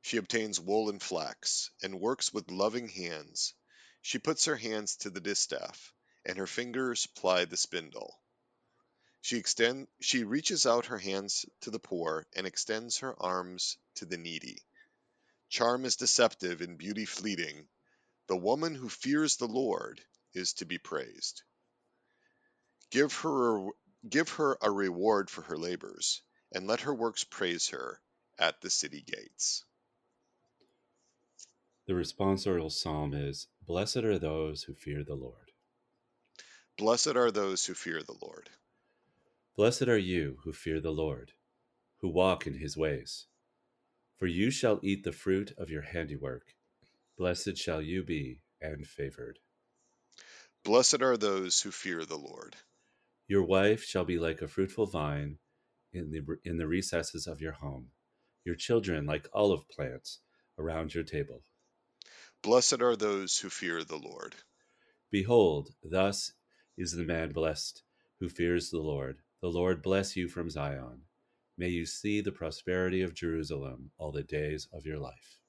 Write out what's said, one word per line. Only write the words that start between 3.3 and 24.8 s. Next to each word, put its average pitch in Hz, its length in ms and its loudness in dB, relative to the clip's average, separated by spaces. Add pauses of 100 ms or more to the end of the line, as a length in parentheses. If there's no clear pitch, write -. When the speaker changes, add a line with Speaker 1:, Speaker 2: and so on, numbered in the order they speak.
Speaker 1:
She - 180 -4
puts - 280 0
her 151 100 0
hands 110 420 -4
to 104 120 -8
the 95 100 -8
distaff, - 720 -4 (320)
and 92 140 -4
her 95 80 -2
fingers 123 600 -2 (100)
ply 90 280 4
the 85 120 -8
spindle. - 580 -6 (1040)
She - 160 -2
extend-, 120 520 2 (120)
she 127 240 2
reaches 147 400 2
out 120 220 6
her 117 120 -6
hands 98 460 -2 (180)
to - 80 -8
the 110 100 -6
poor 80 440 -4 (100)
and 95 120 -2
extends 113 540 -4
her 131 200 -6
arms 90 560 -2 (200)
to 98 100 -10
the 87 100 -6
needy. 85 460 -10 (880)
Charm 123 360 4
is 117 100 2
deceptive 95 640 4
and 87 160 -8
beauty 104 300 -6
fleeting. 85 600 -6 (640)
The 92 80 2
woman 139 380 0
who 127 160 -8
fears 143 480 0
the 123 100 -2
Lord 110 500 -2 (360)
is 90 200 -2
to 92 120 -8
be 85 100 -4
praised. - 680 -8 (1500)
Give 139 200 4 (100)
her 131 360 2
a, 98 140 -4 (360)
give 147 260 2
her 139 280 0
a 107 100 4
reward 98 600 2